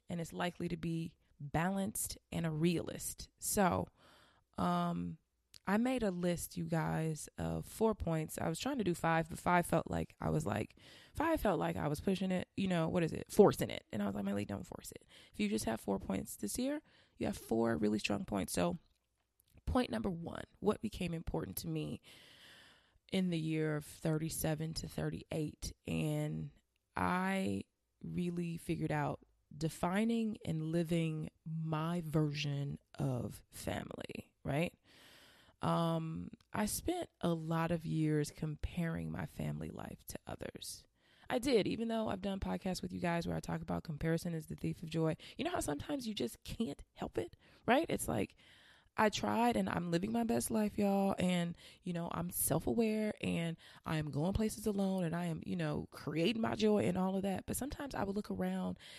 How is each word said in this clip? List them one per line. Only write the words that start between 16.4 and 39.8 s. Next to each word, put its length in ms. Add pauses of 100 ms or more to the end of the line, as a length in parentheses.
year, 220 (380)
you 80
have 100
four 400
really 220
strong 260
points. 300
So 240 (880)
point 240
number 180
one, 360 (160)
what 200
became 320
important 460
to 100
me 320 (1120)
in 180
the 80
year 380
of 80
thirty-seven 880
to 140
thirty-eight? 840 (140)
And 640 (460)
I 680 (380)
really 560
figured 320
out 300 (360)
defining 880
and 280
living 580 (340)
my 400
version 760 (200)
of 420 (120)
family, 800 (140)
right? 280 (920)
Um, 680 (220)
I 140
spent 420 (120)
a 80
lot 420
of 160
years 480
comparing 800
my 140
family 460
life 260 (100)